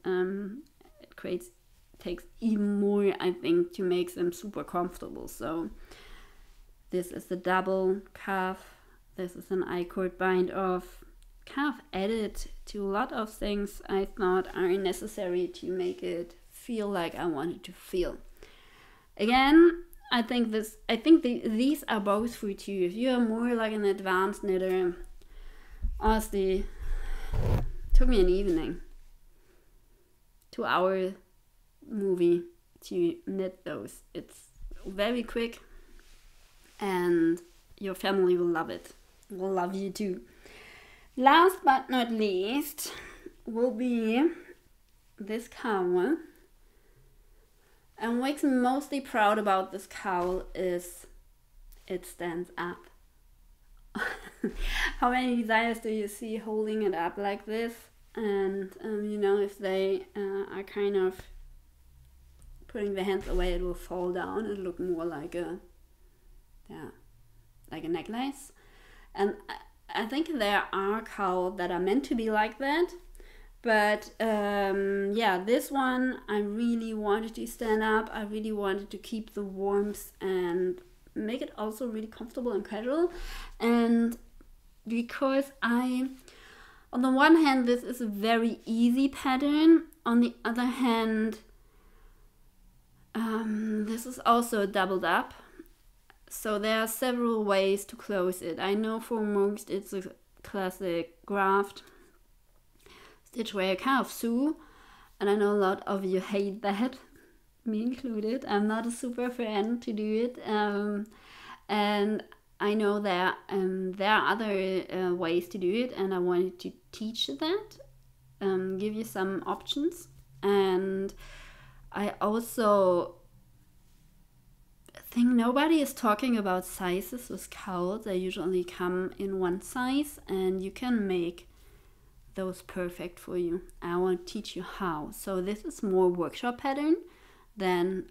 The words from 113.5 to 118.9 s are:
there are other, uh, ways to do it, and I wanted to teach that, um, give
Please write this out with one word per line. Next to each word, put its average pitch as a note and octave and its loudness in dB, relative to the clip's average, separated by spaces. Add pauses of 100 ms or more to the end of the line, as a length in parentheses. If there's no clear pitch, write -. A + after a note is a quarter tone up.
there G3 0
are D#3+ 4
other, G3 0
uh, F3+ 0
ways F3 0
to G#3+ -8
do F3+ 2
it, A#3+ 0
and F#3+ -2
I F3+ 0
wanted F3+ 2
to F#3+ -10 (180)
teach A3 -6
that, D#4+ -4 (640)
um, F#3+ -2
give G#3+ -4